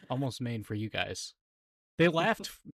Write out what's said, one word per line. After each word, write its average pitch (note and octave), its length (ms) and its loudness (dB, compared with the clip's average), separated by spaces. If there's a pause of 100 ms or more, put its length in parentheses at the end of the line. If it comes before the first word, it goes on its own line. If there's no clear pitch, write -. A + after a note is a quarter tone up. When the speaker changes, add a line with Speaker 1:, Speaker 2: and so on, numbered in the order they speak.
Speaker 1:
Almost C3 320 -2
Maine A#2 220 -4
for A2 120 -6
you G#2+ 140 -2
guys. F#2+ 440 -4 (640)
They E3 100 8
laughed F3 340 2
Speaker 2:
<laughs> - 60 -10
Speaker 1:
f-, - 120 -14 (160)